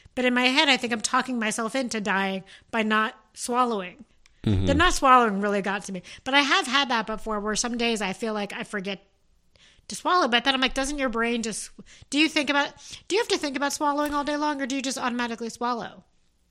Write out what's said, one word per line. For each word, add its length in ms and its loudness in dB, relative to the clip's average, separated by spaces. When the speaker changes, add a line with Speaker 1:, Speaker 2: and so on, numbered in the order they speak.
Speaker 1:
But 100 0
in 80 4
my 120 4
head, 240 4
I 80 6
think 140 -2
I'm 100 -4
talking 360 0
myself 380 -2
into 260 -2
dying 420 0
by 100 0
not 320 2
swallowing. 720 -2
Speaker 2:
Mm-hmm. 220 4
Speaker 1:
The 80 4
not 220 4
swallowing 440 6
really 220 0
got 220 -4
to 80 -10
me. 100 -8
But 100 -6
I 80 6
have 240 2
had 240 0
that 160 0
before 360 -4
where 140 -2
some 220 -4
days 240 -2
I 120 -2
feel 200 -4
like 200 -6
I 100 -8
forget 420 -8
to 60 -10
swallow, 320 2
but 180 2
then 100 2
I'm 60 0
like, 120 0
doesn't 240 -2
your 120 0
brain 340 -2
just, 260 -8
do 80 -2
you 100 6
think 220 0
about, 200 2
do 80 -2
you 60 2
have 80 -2
to 80 2
think 180 -4
about 160 -2
swallowing 440 0
all 80 0
day 120 -2
long, 280 -2
or 20 -4
do 100 -4
you 60 -2
just 160 -4
automatically 520 -4
swallow? 560 -6